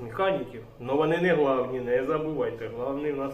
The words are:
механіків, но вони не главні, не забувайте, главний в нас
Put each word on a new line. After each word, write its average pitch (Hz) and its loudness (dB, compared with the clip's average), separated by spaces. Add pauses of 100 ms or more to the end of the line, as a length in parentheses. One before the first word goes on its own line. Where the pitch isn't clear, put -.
механіків, 123 -2 (180)
но 127 0
вони 160 4
не 180 4
главні, 131 2
не 123 2
забувайте, 143 -2
главний 139 -4
в 139 -2
нас 135 -4